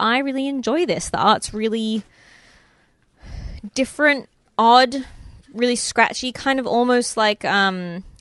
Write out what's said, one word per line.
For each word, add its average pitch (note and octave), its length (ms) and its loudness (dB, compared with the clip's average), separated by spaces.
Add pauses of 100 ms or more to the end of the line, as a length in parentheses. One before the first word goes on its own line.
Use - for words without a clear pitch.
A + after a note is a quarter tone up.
I A#3 180 2
really C4+ 280 -2
enjoy C#4 400 -2
this. E3 240 -4
The - 80 -2
art's G#3 340 2
really A3 500 -2 (1700)
different, C#4 540 0 (300)
odd, A#3+ 380 6 (560)
really A#3+ 240 0
scratchy, - 560 0
kind C4+ 260 -2
of A#3+ 80 -4
almost A#3+ 500 0
like, G#3+ 280 0
um, F#3 600 -2 (160)